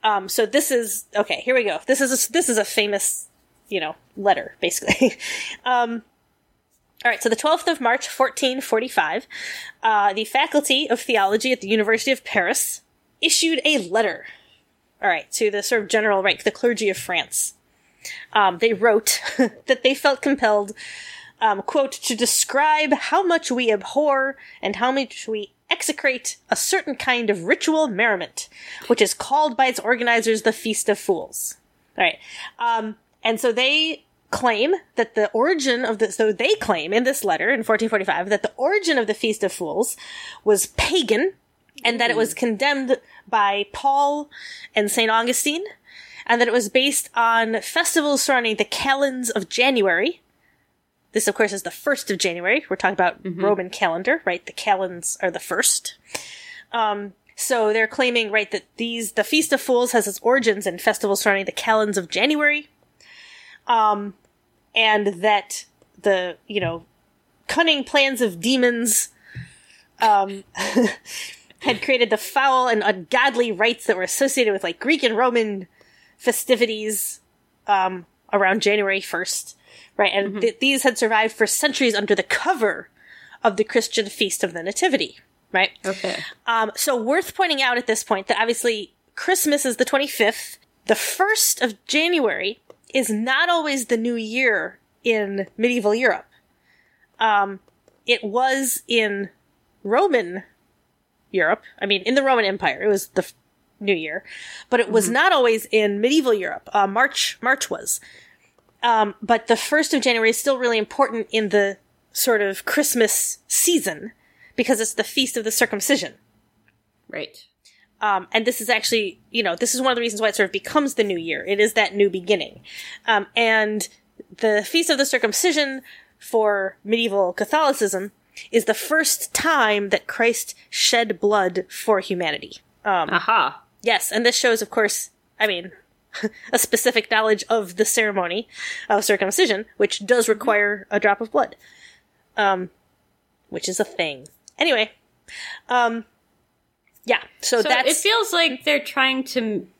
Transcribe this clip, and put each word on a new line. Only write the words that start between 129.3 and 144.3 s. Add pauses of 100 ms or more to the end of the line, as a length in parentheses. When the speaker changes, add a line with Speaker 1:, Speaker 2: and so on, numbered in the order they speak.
Speaker 1:
time
that
Christ (160)
shed
blood
for
humanity. (280)
Um,
Speaker 2:
Aha. (200)
Speaker 1:
yes,
and
this
shows,
of
course, (280)
I
mean, (420)
<laughs>
a
specific
knowledge
of
the
ceremony (400)
of
circumcision, (100)
which
does
require
a
drop
of
blood. (800)
Um, (800)
which
is
a
thing. (300)